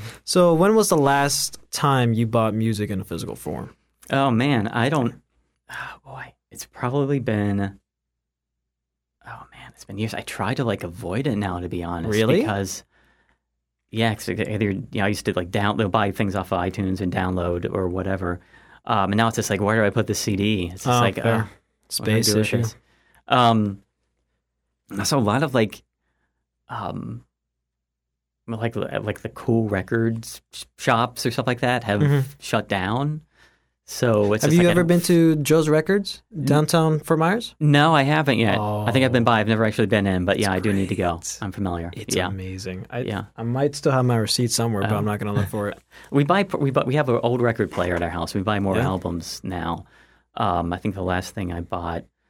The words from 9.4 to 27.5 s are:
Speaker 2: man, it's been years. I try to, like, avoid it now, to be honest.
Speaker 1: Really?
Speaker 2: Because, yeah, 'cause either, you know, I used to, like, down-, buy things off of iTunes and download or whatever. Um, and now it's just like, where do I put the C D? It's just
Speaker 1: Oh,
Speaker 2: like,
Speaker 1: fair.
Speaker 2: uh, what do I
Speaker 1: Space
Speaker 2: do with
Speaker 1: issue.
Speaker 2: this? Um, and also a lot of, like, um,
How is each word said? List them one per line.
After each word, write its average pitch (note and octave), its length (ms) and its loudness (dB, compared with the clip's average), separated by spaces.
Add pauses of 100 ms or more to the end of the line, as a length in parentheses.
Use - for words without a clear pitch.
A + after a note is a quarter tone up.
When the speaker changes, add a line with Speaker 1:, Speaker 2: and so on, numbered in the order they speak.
Speaker 2:
man, - 220 -20
it's - 100 -20
been G2+ 140 -12
years. G#2+ 160 -4
I G#2+ 80 -8
try G#2+ 320 -4
to, C3+ 100 -2
like, G#2 180 0
avoid F#2 440 -4
it A#2 100 0
now, F#2 240 -2
to F2+ 80 -6
be F2 160 -4
honest. E2+ 280 -4
Speaker 1:
Really? A2 280 4
Speaker 2:
Because, G2+ 440 -2 (1080)
yeah, A2+ 240 0
'cause - 160 -10
either, G#2 400 -2
you G2 140 -4 (100)
know, G#2 100 0
I G2+ 40 2
used G2+ 180 -4
to, G#2 80 0
like, F2+ 160 -4
down-, G#2 260 0 (140)
buy G2+ 200 2
things F#2+ 240 -2
off F#2+ 180 -6
of F#2 80 2
iTunes F#2 400 -2
and F2+ 120 -2
download F2+ 600 -2
or F#2 160 -2
whatever. F#2 520 -4 (460)
Um, G2+ 260 0
and G#2 40 0
now A2+ 120 4
it's A2 80 -4
just A2 140 -2
like, G2 100 0
where G#2 160 2
do A2 80 2
I G2+ 60 2
put G#2+ 160 -2
the G#2 80 -2
C G2+ 220 -2
D? G2 360 0
It's F#2 120 -14
just - 40 -4
Speaker 1:
Oh, B2 120 4
Speaker 2:
like, G2 160 2
Speaker 1:
fair. A#2 180 0
Speaker 2:
uh, A2+ 40 0 (600)
what - 80 -10
do A2 60 2
I A2+ 100 4
Speaker 1:
Space A2+ 40 0
Speaker 2:
do G#2+ 120 2
with - 80 4
Speaker 1:
issue. A2+ 120 0
Speaker 2:
this? A2+ 180 -4 (520)
Um, A2+ 540 4 (1080)
and G2+ 80 -8
also C#3 200 0
a - 20 2
lot A2 220 2
of, C#3 120 -2
like, A2 280 0 (840)
um, A2+ 560 -10 (1200)